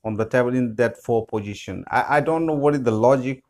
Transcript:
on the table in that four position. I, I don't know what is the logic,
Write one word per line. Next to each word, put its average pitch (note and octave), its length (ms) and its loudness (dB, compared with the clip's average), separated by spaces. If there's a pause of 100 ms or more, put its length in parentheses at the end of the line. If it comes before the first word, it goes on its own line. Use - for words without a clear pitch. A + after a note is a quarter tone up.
on A2 140 -6
the A2 80 -2
table B2 300 0
in B2 220 -2
that A#2 200 0
four A2+ 300 -2
position. G2+ 640 -8
I, B2 260 2
I D3+ 40 4
don't E3 260 0
know D#3 80 0
what D3 200 2
is C#3+ 80 -2
the A#2+ 80 0
logic, B2+ 600 2